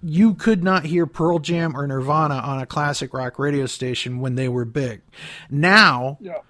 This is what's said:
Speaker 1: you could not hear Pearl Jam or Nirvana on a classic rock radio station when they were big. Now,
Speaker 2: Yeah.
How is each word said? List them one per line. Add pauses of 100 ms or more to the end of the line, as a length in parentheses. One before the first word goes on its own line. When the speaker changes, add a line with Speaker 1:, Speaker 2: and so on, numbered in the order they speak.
Speaker 1:
you
could
not
hear
Pearl
Jam
or
Nirvana
on
a
classic
rock
radio
station
when
they
were
big. (500)
Now,
Speaker 2:
Yeah. (120)